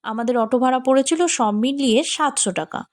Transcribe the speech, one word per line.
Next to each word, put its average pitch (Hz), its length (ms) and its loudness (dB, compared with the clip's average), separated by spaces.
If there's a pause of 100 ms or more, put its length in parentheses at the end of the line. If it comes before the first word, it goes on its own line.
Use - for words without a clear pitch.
(100)
আমাদের 233 320 -2
অটো 220 200 0
ভাড়া 254 240 2
পড়েছিল 269 340 2 (160)
সব 214 160 0 (100)
মিলিয়ে 269 360 2 (140)
সাতশো 277 460 -2
টাকা। - 200 -8 (140)